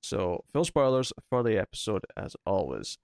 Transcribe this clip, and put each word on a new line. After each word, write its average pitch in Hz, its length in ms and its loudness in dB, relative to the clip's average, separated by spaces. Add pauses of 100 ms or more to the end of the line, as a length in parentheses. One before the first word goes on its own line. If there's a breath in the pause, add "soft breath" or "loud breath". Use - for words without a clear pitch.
So, 90 500 -2
full 160 140 2
spoilers 131 480 2 (160)
for 123 120 2
the 110 160 2
episode, - 460 -2 (100)
as - 300 -10
always. 67 600 -2